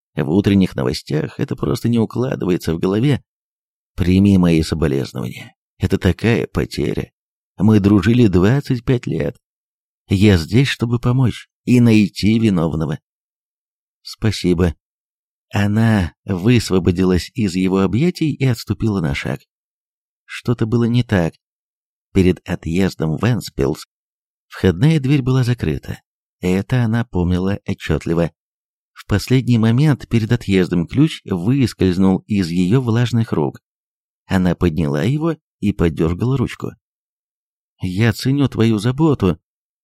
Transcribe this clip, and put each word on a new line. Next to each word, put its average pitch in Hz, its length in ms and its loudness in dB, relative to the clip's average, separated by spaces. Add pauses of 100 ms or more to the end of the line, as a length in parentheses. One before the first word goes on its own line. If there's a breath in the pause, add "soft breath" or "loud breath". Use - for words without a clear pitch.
(160)
В 73 140 -4
утренних 98 440 2
новостях - 640 -6
это - 160 -6
просто 139 340 -4
не 117 120 0
укладывается 98 720 -2
в 85 60 -6
голове. 107 420 0 (720)
Прими 95 440 4
мои 85 240 2
соболезнования. 67 920 -6 (240)
Это 98 200 -2
такая 95 500 0
потеря. - 640 -6 (440)
Мы 107 220 4
дружили 104 480 4
двадцать 110 580 2
пять 120 220 -2
лет. - 300 -6 (720)
Я 101 280 4
здесь, 101 320 0
чтобы 117 300 -4
помочь 123 500 -2 (180)
и 123 140 4
найти 107 580 4
виновного". 82 600 -2 (1040)
"Спасибо". 90 720 -2 (800)
Она 104 640 0 (100)
высвободилась 92 1120 0
из 101 200 -4
его 92 260 0
объятий 139 520 0
и - 120 -6
отступила 110 560 -2
на 73 140 -2
шаг. 67 260 -6 (840)
Что-то - 420 -4
было 113 180 0
не 120 180 0
так. 87 320 0 (760)
Перед 90 360 2
отъездом 82 680 -2
в - 80 -6
Энспилс 80 640 -4 (640)
входная 101 500 2
дверь 135 240 0
была 127 220 0
закрыта. 85 560 -4 (400)
Это 98 440 0
она 117 200 0
помнила 90 600 -2
отчетливо. 82 680 -4 (600)
В - 140 -20
последний 123 520 0
момент 120 500 2
перед 113 240 0
отъездом 90 540 0
ключ 156 380 0
выскользнул 95 1000 0
из 98 220 -2
ее 90 320 2
влажных 117 520 0
рук. 69 280 -2 (640)
Она 92 280 0
подняла 76 480 -2
его 151 340 -2 (240)
и 101 120 -2
подергала 87 640 -2
ручку. - 340 -6 (1120)
"Я 101 320 -2
ценю 135 360 -2
твою 110 300 0
заботу, 123 600 0 (440)